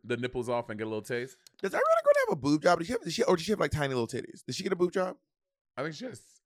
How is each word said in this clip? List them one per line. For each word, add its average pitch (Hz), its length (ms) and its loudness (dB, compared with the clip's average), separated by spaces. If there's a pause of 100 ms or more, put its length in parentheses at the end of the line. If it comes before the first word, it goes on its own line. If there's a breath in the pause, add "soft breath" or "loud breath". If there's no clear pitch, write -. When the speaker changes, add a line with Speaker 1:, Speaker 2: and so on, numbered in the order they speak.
Speaker 1:
the 117 140 -2
nipples 123 300 -4
off 120 220 -2
and 107 80 -8
get 110 80 -4
a 110 40 -6
little 107 120 -4
taste? 123 360 -6 (240)
Speaker 2:
Does 190 100 -2
Ariana - 80 -2 (240)
Grande 571 140 6 (100)
have 415 60 2
a - 20 0
boob 147 260 2
job? 175 160 6
Does 170 100 -4
she 247 60 -6
have, - 80 -4
does 165 120 -6
she, - 100 0
or 185 120 6
does 165 100 -2
she 202 60 0
have, 190 80 0
like, 156 120 2
tiny 139 240 0
little 117 120 0
titties? - 380 -10
Does 127 100 -6
she - 80 -8
get 190 80 0
a - 40 0
boob 175 160 2
job? 185 260 -2 (580)
Speaker 1:
I 123 80 -8
think 160 120 -6
she 214 100 -12
has, - 160 -14 (240)